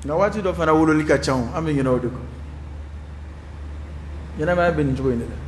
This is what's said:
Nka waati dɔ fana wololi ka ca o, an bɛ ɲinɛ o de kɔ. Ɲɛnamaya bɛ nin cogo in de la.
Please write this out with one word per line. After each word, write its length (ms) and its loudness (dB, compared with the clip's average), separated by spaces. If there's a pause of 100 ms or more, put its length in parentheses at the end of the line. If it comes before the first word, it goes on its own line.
Nka 100 -2
waati 260 2
dɔ 120 2
fana 200 4
wololi 340 6
ka 100 6
ca 160 0
o, 220 0
an 100 -2
bɛ 100 0
ɲinɛ 120 2
o 120 4
de 80 -2
kɔ. 120 -6 (2250)
Ɲɛnamaya 320 4
bɛ 140 2
nin 100 2
cogo 140 0
in 100 2
de 60 -4
la. 100 -8 (120)